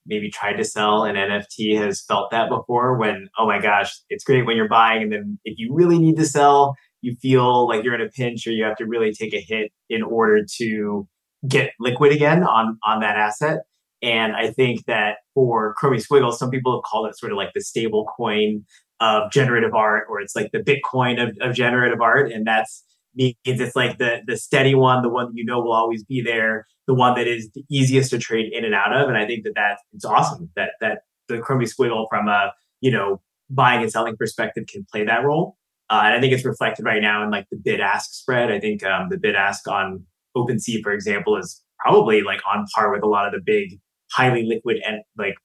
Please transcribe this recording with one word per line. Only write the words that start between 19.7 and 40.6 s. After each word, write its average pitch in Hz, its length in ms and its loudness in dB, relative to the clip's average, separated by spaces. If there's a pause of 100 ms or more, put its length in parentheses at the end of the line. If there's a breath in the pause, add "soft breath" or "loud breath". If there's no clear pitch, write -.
art, 107 340 2
or 104 120 -8
it's 98 160 -10
like 104 160 -4
the 110 80 -2
Bitcoin 123 600 0
of, 110 200 -4
of 123 160 -2
generative 120 440 2
art. 120 300 4
And 110 160 -6
that's - 380 -2 (300)
means 127 200 0 (100)
it's 127 320 -2
like 127 220 -2
the, 117 280 -2
the 117 100 -4
steady 135 380 2
one, 127 280 4
the 117 60 2
one 123 180 -2
that 117 80 -12
you 117 100 -8
know 123 160 -2
will 117 140 0
always 113 280 0
be 127 200 -4
there, 110 440 -2 (200)
the 131 80 2
one 123 220 4
that 120 100 0
is 117 280 -4
the 135 160 -14
easiest 131 400 2
to 117 80 -2
trade 110 340 -2
in 113 120 -6
and 107 100 0
out 104 220 2
of. 139 120 2
And 113 100 0
I 104 80 0
think 107 180 -6
that, 107 100 -6
that 104 240 -2 (140)
it's 104 120 -14
awesome 107 520 0
that, 98 140 -4 (100)
that 101 200 -4 (280)
the 120 100 -4
Chromie 117 320 -2
Squiggle 113 380 0
from 104 200 -2
a, 101 240 0 (280)
you 131 100 2
know, 107 300 0 (300)
buying 123 320 2
and 110 100 -4
selling 113 240 -4
perspective 110 500 -6
can - 240 -16
play 107 140 -2
that 117 200 0
role. 156 340 0 (320)
Uh, 107 140 4
and 110 100 4
I 120 60 2
think 131 120 4
it's 127 120 0
reflected 113 420 -4
right 107 160 0
now 107 200 0
in, 107 80 -4
like, 98 200 -4
the 107 120 -10
bid 104 180 -2
ask 98 340 -2
spread. 120 360 -2
I 101 80 -2
think, 104 240 -4
um, 92 280 -2
the 95 80 -6
bid 101 160 0
ask 98 340 -2
on 95 360 -4 (300)
OpenSea, 113 480 -2